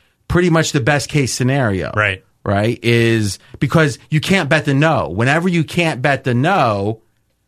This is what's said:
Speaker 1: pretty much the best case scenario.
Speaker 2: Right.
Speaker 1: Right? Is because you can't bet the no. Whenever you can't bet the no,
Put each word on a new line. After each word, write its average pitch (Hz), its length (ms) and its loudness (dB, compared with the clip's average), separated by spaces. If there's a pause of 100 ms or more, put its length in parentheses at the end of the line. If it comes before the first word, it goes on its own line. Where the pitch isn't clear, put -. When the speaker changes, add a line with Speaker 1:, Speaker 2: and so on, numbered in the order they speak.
(300)
Speaker 1:
pretty 175 200 2
much 160 220 2
the 147 80 0
best 147 300 0
case 135 240 -2
scenario. 123 600 -2
Speaker 2:
Right. 101 300 -2 (220)
Speaker 1:
Right? 104 360 0
Is 113 580 0 (200)
because 156 400 0 (100)
you 151 120 0
can't 180 280 -2
bet 151 140 2
the 143 100 0
no. 135 360 2
Whenever 139 400 0
you 170 160 0
can't 160 360 -2
bet 135 220 -2
the 127 100 0
no, 117 680 0 (460)